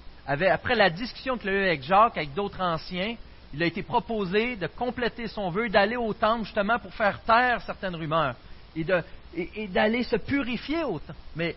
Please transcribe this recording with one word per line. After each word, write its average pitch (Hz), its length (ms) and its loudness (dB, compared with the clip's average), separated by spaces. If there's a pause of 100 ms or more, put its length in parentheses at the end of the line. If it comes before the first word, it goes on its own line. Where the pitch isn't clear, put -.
(260)
Avait, 143 220 2
après 170 260 2
la 208 160 6
discussion 240 480 -6
qu'il 202 100 -6
a 190 40 0
eue 196 120 2
avec 165 180 2
Jacques, 196 340 6
avec 151 180 -6
d'autres 196 260 -4
anciens, 185 560 -2 (380)
il 147 80 -2
a 170 40 4
été 165 160 -2
proposé 220 720 0
de 175 100 -4
compléter 233 640 -4
son 190 220 -4
vœu, 220 180 0
d'aller 208 280 4
au 226 180 -2
temple 220 300 2
justement 214 340 0
pour 185 160 -10
faire 202 280 0
taire 233 400 4
certaines 180 340 -6
rumeurs 156 380 0 (400)
et 160 100 -4
de, 170 180 2 (320)
et, 185 300 -6
et 214 40 -8
d'aller 220 360 2
se 226 120 0
purifier 269 680 -2
au 196 140 -4
temple. - 200 -12 (180)
Mais 165 200 -2